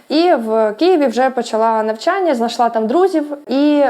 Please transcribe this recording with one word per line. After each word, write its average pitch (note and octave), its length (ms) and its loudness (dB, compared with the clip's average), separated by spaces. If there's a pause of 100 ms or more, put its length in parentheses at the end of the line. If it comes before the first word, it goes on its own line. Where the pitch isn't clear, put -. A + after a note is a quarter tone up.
і E4 260 2
в A3 380 0
Києві D#4+ 340 2
вже B3 240 0
почала A3+ 520 -2
навчання, D#4 520 -2
знайшла A#3 340 -2
там A3 180 -2
друзів. D4+ 500 0 (120)
І C#4+ 400 2